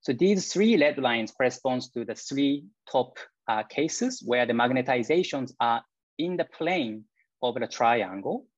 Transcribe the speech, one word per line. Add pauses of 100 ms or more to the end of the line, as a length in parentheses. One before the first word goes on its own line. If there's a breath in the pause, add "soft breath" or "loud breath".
So
these
three
red
lines
corresponds
to
the
three (260)
top, (300)
uh,
cases
where
the
magnetizations
are (360)
in
the
plane (360)
of
the
triangle. (120)